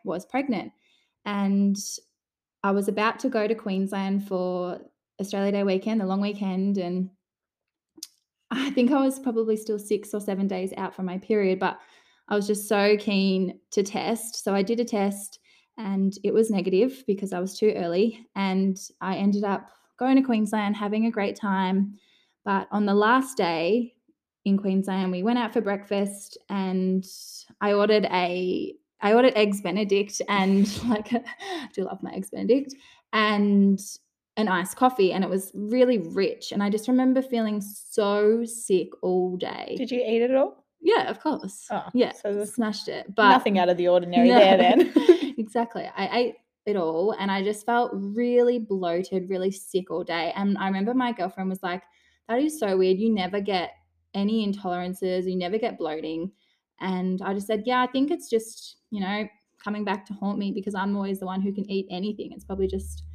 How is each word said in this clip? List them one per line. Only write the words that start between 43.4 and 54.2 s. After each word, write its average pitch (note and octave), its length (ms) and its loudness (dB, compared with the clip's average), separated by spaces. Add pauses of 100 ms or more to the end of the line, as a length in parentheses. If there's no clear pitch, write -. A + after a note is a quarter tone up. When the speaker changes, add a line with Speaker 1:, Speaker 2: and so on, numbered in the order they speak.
Speaker 2:
out F3+ 120 4
of F3+ 80 4
the F3 100 0
ordinary F3+ 400 6
Speaker 1:
<laughs> B3 40 8
No. B3 80 8
Speaker 2:
there F#3+ 180 10
then. F#3 380 6
<laughs> C#4+ 80 4 (320)
Speaker 1:
Exactly. A#3 600 -4
I G3 220 -2
ate B3 160 0 (320)
it G#3 80 0
all F3 440 0
and G3 120 -2
I G3 120 -2
just G#3 220 -4
felt A#3+ 280 0
really A#3+ 640 2
bloated, F#3 720 -2
really F#3 200 -2
sick F#3+ 400 -6
all E3+ 140 -4
day. E3 320 -4
And G3+ 240 -2
I F#3+ 80 -2
remember G3 260 -2
my B3+ 180 0
girlfriend F#3+ 380 -6
was F#3 140 -6
like, F#3 180 -6 (480)
"That A#3 100 0
is D#4 200 -2
so G3 180 2
weird. F#3 220 4
You A3+ 120 2
never G3 280 -2
get G3 320 -2 (420)
any G#3 340 0